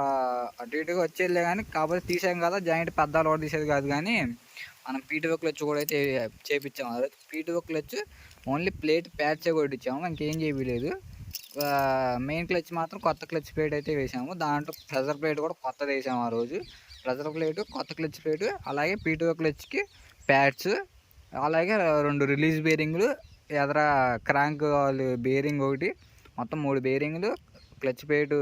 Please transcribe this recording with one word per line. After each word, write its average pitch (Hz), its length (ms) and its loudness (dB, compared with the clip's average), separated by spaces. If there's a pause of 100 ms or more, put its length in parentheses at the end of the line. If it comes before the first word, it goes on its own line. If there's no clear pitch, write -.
(640)
అటు 120 180 -6
ఇటుగా 175 260 0
వచ్చేదిలే 175 420 0
కానీ, 190 140 0 (140)
కాకపోతే 160 260 2 (100)
తీసాం 175 340 0
కదా 180 120 2 (120)
జాయింట్ 165 300 0
పెద్ద 156 320 4
ఓడ 156 140 2
తీసేది 151 280 -2
కాదు 139 200 2
కానీ 185 220 0 (680)
మనం 131 220 -6
పీ 156 140 -4
టూ 165 120 0
ఓ - 80 2
క్లచ్ 156 260 -2
కూడా 147 140 0
అయితే 151 160 0 (480)
చేపించాము 139 480 -4
ఆ - 80 -4
రోజు. 139 140 -4 (160)
పీ 156 140 -6
టూ 170 120 -4
ఓ - 100 -2
క్లచ్ 156 280 -6 (560)
only 170 180 0 (120)
ప్లేట్ 165 260 2 (100)
ప్యాచే 151 380 0
కొట్టించాము, 139 440 -2 (100)
ఇంకేం 151 340 -4
చేయలేదు. 131 440 -2 (760)
ఆ, - 20 0 (640)
మెయిన్ 165 220 -2
క్లచ్ 175 280 -2
మాత్రం 160 300 -6
కొత్త 156 220 0
క్లచ్ 156 260 -4
ప్లేట్ 151 220 0
అయితే 147 200 -2
వేసాము. 131 320 -4 (140)
దాంట్లో 147 280 0 (200)
ప్రెషర్ 143 280 0
ప్లేట్ 151 240 0
కూడా 170 120 -4 (100)
కొత్తది 139 300 -2
వేసాము 127 320 0
ఆ - 80 -4
రోజు. 120 200 -2 (480)
ప్రెషర్ 135 320 -2
ప్లేట్, 160 240 -2 (160)
కొత్త 170 220 -6
క్లచ్ 160 260 -4
ప్లేట్, 160 220 0 (260)
అలాగే 156 320 0
పీ 160 160 0
టూ 165 140 2
ఓ - 80 -12
క్లచ్కి 160 400 -2 (480)
ప్యాడ్స్, 139 420 4 (760)
అలాగే 165 300 2 (300)
రెండు 143 260 2
రిలీజ్ 156 340 2
బేరింగ్లు, 160 400 2 (560)
ఎదర 147 180 2 (480)
క్రాంక్ 147 460 2
వాళ్ళు 135 320 2 (220)
బేరింగ్ 139 400 2
ఒకటి, 139 200 0 (500)
మొత్తం 127 280 -6
మూడు 139 220 2
బేరింగ్లు, 151 420 0 (520)
క్లచ్ 127 260 -2
ప్లేట్, 147 340 2